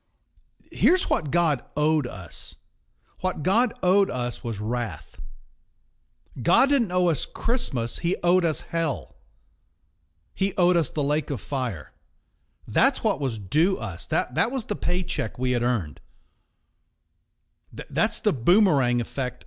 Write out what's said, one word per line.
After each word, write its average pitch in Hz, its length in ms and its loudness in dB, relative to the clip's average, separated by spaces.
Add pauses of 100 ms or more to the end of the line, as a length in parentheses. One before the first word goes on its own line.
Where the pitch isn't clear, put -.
(720)
Here's 349 360 2
what 156 220 0
God 156 320 0 (140)
owed 151 320 0
us. 98 480 -6 (640)
What 175 240 -4
God 208 280 0 (100)
owed 190 280 2
us 123 320 -4
was 110 180 -4
wrath. 110 600 -4 (1200)
God 202 260 4
didn't 240 240 2
owe 180 160 2
us 156 180 0
Christmas. - 760 2
He 170 220 0
owed 180 220 2
us 156 180 0
hell. 160 540 -4 (1160)
He 202 220 0
owed 180 200 2
us 165 140 0
the 151 120 -4
lake 147 280 -2
of 131 100 -4
fire. 117 520 -4 (760)
That's 170 360 2
what 190 180 0
was 123 180 -2
due 156 400 0
us. 95 280 -4
That, 156 300 -4
that 214 160 0
was 269 140 -2
the - 100 -4
paycheck 160 600 4
we 127 140 0
had 120 120 0
earned. 101 360 -2 (1800)
Th-, 120 140 -10
that's 160 300 0
the 202 120 0
boomerang 135 680 2
effect 127 460 -6